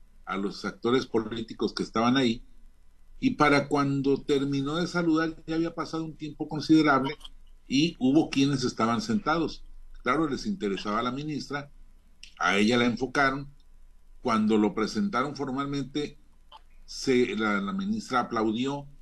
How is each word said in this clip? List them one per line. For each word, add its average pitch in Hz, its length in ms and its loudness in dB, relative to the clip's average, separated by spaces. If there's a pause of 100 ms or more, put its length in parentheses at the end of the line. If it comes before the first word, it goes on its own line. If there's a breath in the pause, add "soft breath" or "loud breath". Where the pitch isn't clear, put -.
(260)
a 92 100 -6
los 98 300 -4
actores 117 400 0
políticos 110 680 -4
que 104 80 -2
estaban 120 360 2
ahí, 120 260 0 (760)
y 127 180 0
para 143 320 4
cuando 139 520 0
terminó 139 560 0
de 175 100 -2
saludar 160 600 0
ya 160 80 -4
había 165 200 -2
pasado 160 300 -6
un 156 120 -10
tiempo 151 320 -8
considerable 147 640 4 (540)
y 156 320 2
hubo 147 300 4
quienes 139 340 2
estaban 113 360 0
sentados. 143 640 -2 (380)
Claro, 143 260 0
les 127 160 -6
interesaba 104 540 -2
a 117 60 -2
la 123 80 -2
ministra, 143 580 -8 (680)
a 90 200 2
ella 110 180 4
la 120 100 4
enfocaron, 139 600 0 (760)
cuando 110 360 2
lo 104 160 2
presentaron 113 640 -2
formalmente, 139 840 -6 (640)
se, 123 520 2
la, 104 240 2
la 98 120 -4
ministra 107 480 -2
aplaudió, 123 680 -2 (140)